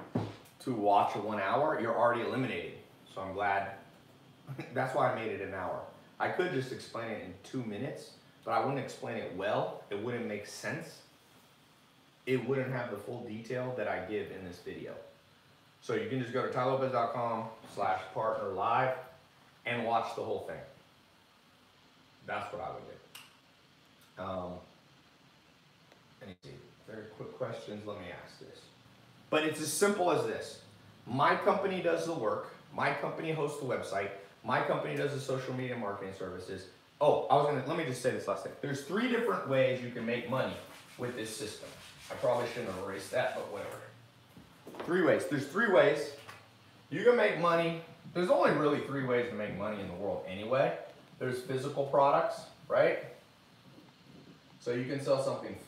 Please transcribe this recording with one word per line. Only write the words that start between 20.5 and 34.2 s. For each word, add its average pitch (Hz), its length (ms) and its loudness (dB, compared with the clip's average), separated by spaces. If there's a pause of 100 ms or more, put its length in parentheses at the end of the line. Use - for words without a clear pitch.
That's - 260 -4
what - 100 -8
I - 100 -6
would - 160 -10
do. - 1300 -20
Um, 90 320 -4 (1700)
let 98 100 -14
me 92 140 -14
see. - 60 -14 (400)
Very 107 160 -10 (120)
quick - 200 -10
questions. 110 480 -6
Let 104 140 -8
me - 80 -10 (160)
ask - 160 -20
this. - 200 -18 (720)
But 156 140 4
it's 156 180 -2
as 151 100 -2
simple 185 400 4
as 143 140 4
this. - 360 -6 (440)
My 151 300 4
company 190 460 2
does 165 240 2
the 165 80 -2
work. - 400 -2 (200)
My 143 220 2
company 160 360 -2
hosts 147 300 0
the 139 40 -4
website. 98 440 0 (340)